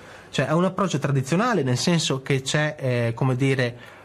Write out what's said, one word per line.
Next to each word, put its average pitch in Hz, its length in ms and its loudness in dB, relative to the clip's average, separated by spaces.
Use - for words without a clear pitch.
Cioè 135 180 0
è - 60 0
un 170 120 4
approccio 185 340 0
tradizionale 160 640 0
nel 123 140 2
senso 156 440 0
che 135 200 0
c'è, 151 380 0
eh, 120 340 0
come 127 220 0
dire, 127 420 0